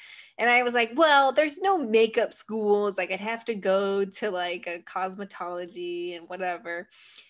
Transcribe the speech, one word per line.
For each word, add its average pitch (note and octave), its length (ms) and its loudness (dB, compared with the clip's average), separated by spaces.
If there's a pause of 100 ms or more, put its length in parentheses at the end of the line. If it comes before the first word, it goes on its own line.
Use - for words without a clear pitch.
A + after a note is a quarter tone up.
(400)
And A3+ 100 2
I B3 140 6
was A#3+ 100 -2
like, A#3 220 2
"Well, C#4 380 6
there's D4+ 260 2
no F#4+ 180 2
makeup A3+ 560 2
schools. G#3 640 0
Like, F#3 140 -4
I'd G3+ 80 -4
have A3+ 260 -6
to A#3 100 -4
go G3 500 0
to, G3+ 260 -6
like, F3+ 360 -4
a F3 120 -8
cosmetology F3 1400 -8
and E3 140 -16
whatever." F3 580 -6 (420)